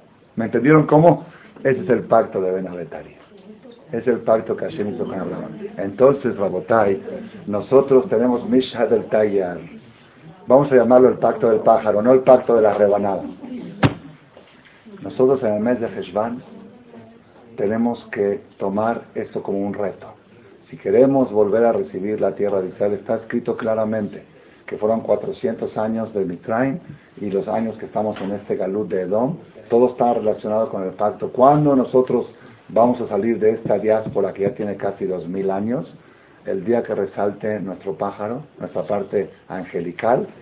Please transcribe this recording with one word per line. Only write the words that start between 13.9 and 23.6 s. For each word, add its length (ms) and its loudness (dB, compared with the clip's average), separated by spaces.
Nosotros 400 2
en 120 0
el 60 -2
mes 200 0
de 80 -4
Heshvan 520 -6
tenemos 560 -2
que 280 -2
tomar 460 -2
esto 260 -8
como 160 -4
un 160 -4
reto. 320 -6
Si 60 -16
queremos 560 4
volver 320 4
a 80 4
recibir 480 -4
la 160 -2
tierra 260 0
de 60 -6
Israel, 260 -2
está 220 -4
escrito 400 -6
claramente 680 -4